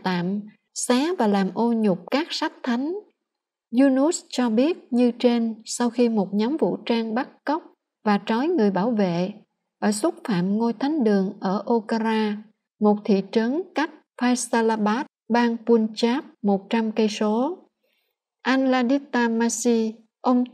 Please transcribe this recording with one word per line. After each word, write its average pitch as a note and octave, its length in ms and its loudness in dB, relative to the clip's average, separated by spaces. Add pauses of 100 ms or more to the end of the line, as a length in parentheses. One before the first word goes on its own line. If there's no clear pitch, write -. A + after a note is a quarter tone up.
tạm, F#3 380 -2 (340)
xé C#4+ 440 0
và A3+ 80 0
làm G3 280 2
ô A#3 180 0
nhục G#3+ 260 0 (120)
các E4+ 200 -2
sách D#4+ 220 -6 (100)
thánh. C#4 320 -4 (880)
Yunus C#4 480 4
cho B3 220 -2
biết C4+ 420 0
như A#3+ 180 4
trên, A#3 440 0 (100)
sau A#3+ 260 -2
khi A#3+ 180 2
một G3+ 260 0
nhóm A3+ 220 0
vũ G#3+ 200 0
trang A3+ 380 -4
bắt C4+ 140 -2 (160)
cóc - 280 -4 (320)
và G#3 220 2
trói A#3+ 220 -2
người A#3 220 2
bảo F#3+ 200 0
vệ F#3 420 0 (480)
và G#3 120 2
xúc E4 220 -2 (100)
phạm G3 340 0
ngôi A#3 140 0
thánh C#4 320 -2
đường G3+ 360 2
ở G3 260 -2
Okara, A3 680 -2 (440)
một G#3 240 4
thị G3 180 2 (100)
trấn B3 300 0 (120)
cách D4+ 160 -2 (300)
Faisalabad, A#3 840 0 (240)
bang A#3 280 2 (100)
Punjab, A#3 560 2 (200)
một G3 280 0
trăm A3+ 220 -2
cây A3 160 0
số. A3+ 500 -2 (840)
Anladita B3+ 840 2
Masi, A3+ 680 0 (260)
ông B3 340 2